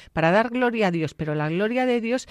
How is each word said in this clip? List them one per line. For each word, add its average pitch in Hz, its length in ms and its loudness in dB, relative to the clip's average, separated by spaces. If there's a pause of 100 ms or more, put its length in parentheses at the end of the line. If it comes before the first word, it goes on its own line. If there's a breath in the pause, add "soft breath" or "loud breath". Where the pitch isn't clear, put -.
(120 loud breath)
para 160 200 2
dar 226 180 4
gloria 233 380 0
a - 20 -2
Dios, 160 240 -2
pero 151 220 -4
la 151 120 -2
gloria 220 380 -2
de 240 140 0
Dios 233 300 -2